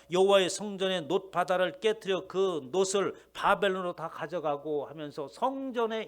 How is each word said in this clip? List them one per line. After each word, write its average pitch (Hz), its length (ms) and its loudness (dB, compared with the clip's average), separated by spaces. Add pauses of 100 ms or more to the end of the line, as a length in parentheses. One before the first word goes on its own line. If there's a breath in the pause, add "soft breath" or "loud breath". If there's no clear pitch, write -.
(120 loud breath)
여호와의 190 380 6
성전의 190 540 -2
놋바다를 180 760 0
깨트려 196 480 -2
그 175 460 -2
놋을 190 420 2 (160 loud breath)
바벨론으로 190 600 2
다 160 160 -8
가져가고 147 760 -4
하면서 147 420 -10
성전에 247 800 -2